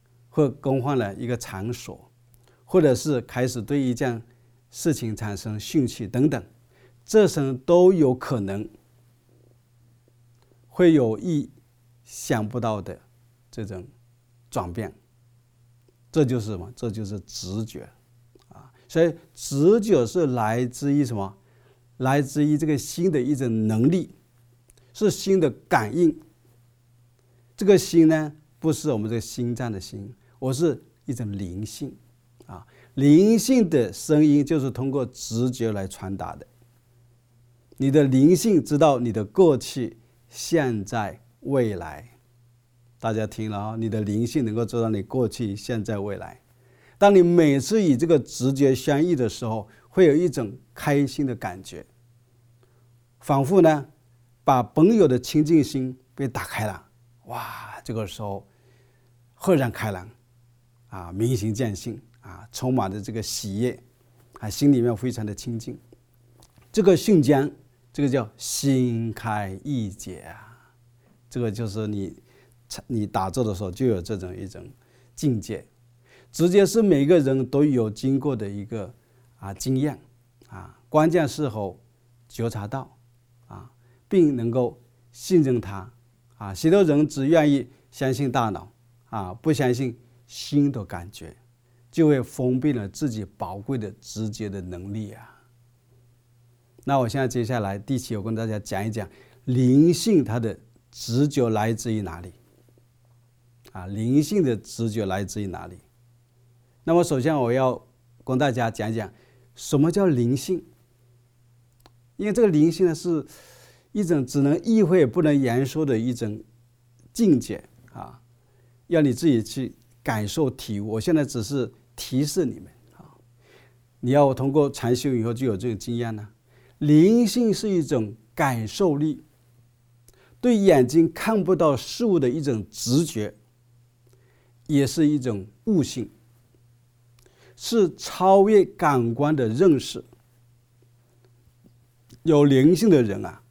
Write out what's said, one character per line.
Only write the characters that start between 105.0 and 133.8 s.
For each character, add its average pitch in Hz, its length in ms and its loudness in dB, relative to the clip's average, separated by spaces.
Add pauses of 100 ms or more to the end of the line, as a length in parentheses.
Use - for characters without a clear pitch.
来 95 180 -4
自 104 180 -8
于 98 40 -6
哪 87 200 -12
里？ 90 120 -20 (1080)
那 165 100 2
么 175 100 6
首 147 160 0
先 151 160 0
我 120 160 0
要 131 320 0 (400)
跟 131 140 -2
大 143 120 2
家 117 200 -2
讲 110 240 -6
讲 107 180 -8 (420)
什 - 240 -4
么 160 140 4
叫 202 140 2
灵 123 280 2
性。 165 300 -6 (1500)
因 202 100 -6
为 214 60 -2
这 233 80 0
个 220 80 6
灵 160 240 4
性 185 140 2
呢， 165 80 2
是 160 320 -4 (640)
一 208 100 -2
种 160 220 0
只 139 160 -2
能 143 240 2
意 220 180 4
会 175 220 4
不 127 160 0
能 151 180 2
言 123 280 0
说 156 180 -4
的 127 140 0
一 120 160 -2
种 110 280 -8 (720)
境 185 260 4
界 - 240 -8 (300)
啊， - 260 -18 (680)
要 165 160 2
你 135 100 4
自 170 140 -2
己 117 160 4
去 - 340 -8 (260)
感 107 240 -4
受 143 220 -2
体 107 320 -8
悟。 107 120 -8
我 110 60 -4
现 139 160 -2
在 147 80 2
只 123 200 -6
是 127 280 -6 (240)
提 131 300 -4
示 151 220 -2
你 110 120 -8
们 - 140 -20 (240)
啊， - 80 -20 (960)
你 123 120 -2
要 139 200 6
通 131 180 -2
过 143 200 2
禅 120 260 -2
修 131 180 -2
以 113 80 0
后 117 120 -4
就 127 100 -6
有 110 100 0
这 110 140 -6
种 107 100 -6
经 120 180 -8
验 113 200 -6
呢。 107 100 -14 (520)
灵 180 480 6
性 226 260 0
是 214 160 -4
一 180 140 0
种 110 320 -2 (200)
感 120 320 -2
受 156 300 0
力， 151 260 -4 (1200)
对 247 160 4
眼 160 320 6
睛 165 240 4
看 208 320 -2
不 180 100 2
到 147 220 2
事 - 300 -4
物 185 120 4
的 131 120 2
一 156 100 -4
种 120 300 -2
直 135 340 0
觉， 107 300 -6 (1300)